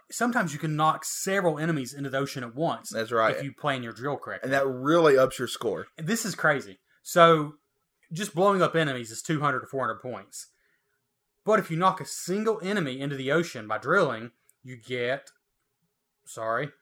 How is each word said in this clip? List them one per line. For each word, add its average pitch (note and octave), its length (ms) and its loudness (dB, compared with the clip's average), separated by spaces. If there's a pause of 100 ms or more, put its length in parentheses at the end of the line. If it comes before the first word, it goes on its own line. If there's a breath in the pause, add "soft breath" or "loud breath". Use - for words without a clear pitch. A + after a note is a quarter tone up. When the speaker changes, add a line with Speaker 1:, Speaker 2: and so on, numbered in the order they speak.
(120)
Speaker 1:
sometimes A#3 420 0
you D3 60 -8
can D#3 160 -2
knock D#3 300 2
several F#3 520 0
enemies D3 360 -2
into C#3 160 -8
the C3 100 -2
ocean C#3 240 -4
at A#2 120 -12
once C#3 360 -4
Speaker 2:
That's A2+ 200 -4
right. A2+ 240 4
Speaker 1:
if - 80 -6
you C#3 80 -8
plan C3+ 320 -4
your A2+ 100 -12
drill B2+ 240 -6
correctly. G#2+ 300 -10
Speaker 2:
And C3+ 60 0
that C#3 140 2
really C#3+ 500 6
ups C3 220 4
your B2 80 -2
score. F#2+ 400 -6 (100)
Speaker 1:
And D#3+ 100 -8
this A3+ 160 -2
is F#3 120 -6
crazy. B2 440 -2 (220)
So E3 520 6 (600)
just G3 220 -8
blowing F#3+ 260 4
up D#3+ 140 2
enemies C3 360 0
is A2+ 120 -14
two D#3 180 -2
hundred C3+ 200 0
to G#2+ 60 -16
four C3+ 200 -6
hundred A2 140 -6
points. A2+ 460 -12 (960)
But G#3 160 4
if E3+ 120 -4
you D#3+ 60 -2
knock F#3 240 2
a C3+ 40 -10
single G#3+ 580 -4
enemy E3+ 360 -4
into C#3 160 -6
the C3 160 -4
ocean D3 360 -2
by G#2+ 120 -2
drilling, B2 520 0 (320)
you B2+ 140 -16
get, B2 520 -4 (960)
sorry. A#2 440 -4 (120)